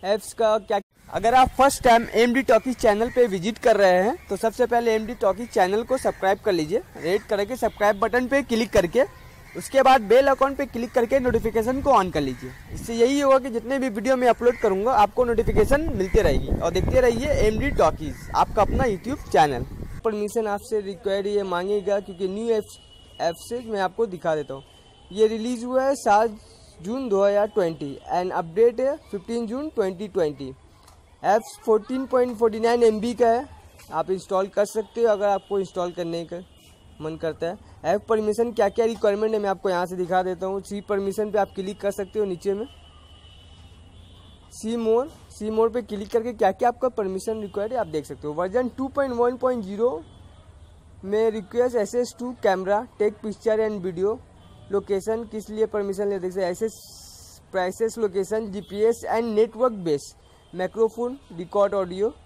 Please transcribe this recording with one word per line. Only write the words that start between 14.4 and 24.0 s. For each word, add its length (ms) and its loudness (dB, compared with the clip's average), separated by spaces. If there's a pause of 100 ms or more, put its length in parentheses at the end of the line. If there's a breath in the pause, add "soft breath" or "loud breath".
करूँगा 320 2
आपको 320 2
notification 720 2
मिलते 260 2
रहेगी। 380 2
और 120 0
देखते 280 4
रहिए 320 2 (160)
एमडी 300 0
Talkies, 360 2 (200)
आपका 280 2
अपना 220 2
YouTube 480 -4
channel। 340 4 (380)
Permission 420 -2
आपसे 340 -4
required 460 -4
ये 160 0
मांगेगा 580 -2
क्योंकि 280 -6
न्यू 220 -6
ऐप्स, 280 -2 (420)
ऐप 140 -2 (140)
से 120 -6 (100)
मैं 100 -2
आपको 260 0